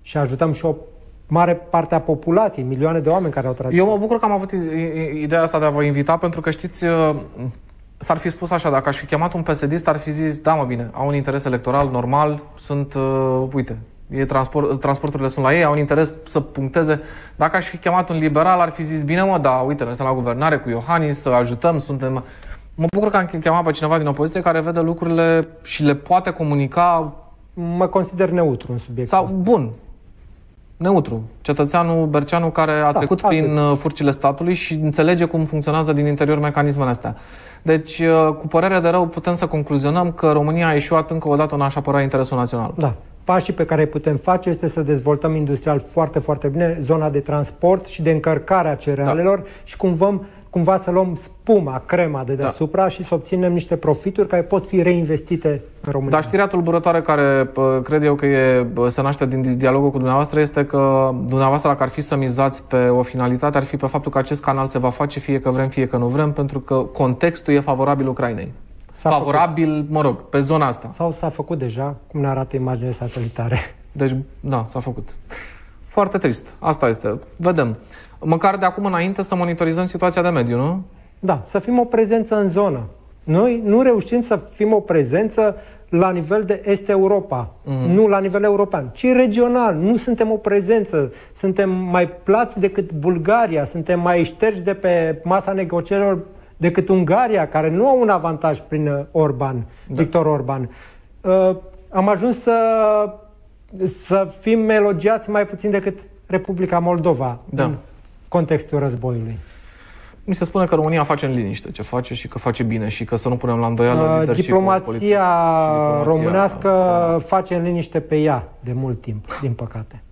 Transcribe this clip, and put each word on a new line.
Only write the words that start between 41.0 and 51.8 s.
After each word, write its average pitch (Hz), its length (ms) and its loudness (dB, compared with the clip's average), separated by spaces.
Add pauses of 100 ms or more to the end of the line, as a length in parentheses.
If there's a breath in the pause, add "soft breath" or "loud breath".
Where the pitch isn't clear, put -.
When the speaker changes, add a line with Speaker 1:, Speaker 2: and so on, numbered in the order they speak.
Speaker 2:
încă 160 180 -4
o 147 60 4
dată 151 200 0
în 143 60 0
a-și 139 160 0
apăra 143 240 0
interesul 131 360 0
național. 120 400 -2
Speaker 1:
Da. 139 160 0 (300)
Pașii 180 300 0
pe 160 120 0
care 156 160 0
îi 151 60 4
putem 151 280 -2
face 185 340 0
este 165 180 -2
să 160 140 -2
dezvoltăm 147 540 0
industrial 143 440 -2
foarte, 156 400 -2
foarte 147 280 -2
bine 165 360 0
zona 156 260 2
de 143 100 -2
transport 151 680 0
și - 160 -12
de 160 100 2
încărcare 160 580 0
a 147 60 -2
cerealelor 147 640 0
Speaker 2:
Da. - 60 -12 (180 loud breath)
Speaker 1:
și - 140 -20
cumva, 190 420 2 (300 loud breath)
cumva 180 280 2
să 185 140 -4
luăm 180 300 2
spuma, 151 640 0